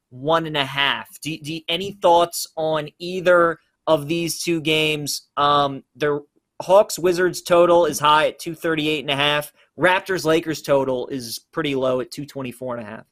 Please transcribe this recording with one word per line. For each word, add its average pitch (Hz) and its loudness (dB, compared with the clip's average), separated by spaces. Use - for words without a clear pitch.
one 156 0
and 156 -6
a 143 0
half. 135 -2
Do, 156 -8
do, 156 -10
any 190 -6
thoughts 170 2
on 156 -4
either 175 2
of 151 2
these 170 -4
two 165 -2
games? 151 -2
Um, 143 2
the 147 -2
Hawks 202 4
Wizards 175 0
total 175 4
is 151 -2
high 151 4
at - -6
two 165 -10
thirty-eight 156 -2
and 135 -6
a 139 -2
half. 147 0
Raptors 180 0
Lakers 160 0
total 131 0
is 120 -10
pretty 147 -4
low 131 0
at - -10
two 147 -12
twenty-four 127 -10
and 113 -12
a 101 -14
half. 107 -16